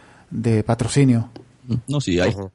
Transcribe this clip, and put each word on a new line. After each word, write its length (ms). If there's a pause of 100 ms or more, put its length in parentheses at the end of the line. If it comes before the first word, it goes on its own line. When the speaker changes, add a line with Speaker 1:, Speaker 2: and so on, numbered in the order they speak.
(320)
Speaker 1:
de 320
patrocinio. 640 (580)
Speaker 2:
No, 140
sí, 180
hay 100
Speaker 3:
Ujú. 140 (120)